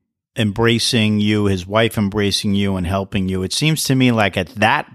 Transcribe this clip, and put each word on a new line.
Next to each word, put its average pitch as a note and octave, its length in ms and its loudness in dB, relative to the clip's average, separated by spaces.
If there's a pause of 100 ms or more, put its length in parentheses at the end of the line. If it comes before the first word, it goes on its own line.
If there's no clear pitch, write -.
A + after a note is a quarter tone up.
(360)
embracing A2 840 0
you, G#2 260 2
his F#2 220 -2
wife A2 320 0
embracing G2+ 560 0
you G2 200 0
and F2+ 120 -4
helping G2 420 -2
you, F#2 140 -2
it F#2 100 -6
seems D#3 300 0
to C3+ 120 0
me B2+ 160 2
like G#2 260 0
at F2+ 180 -6
that A#2 400 0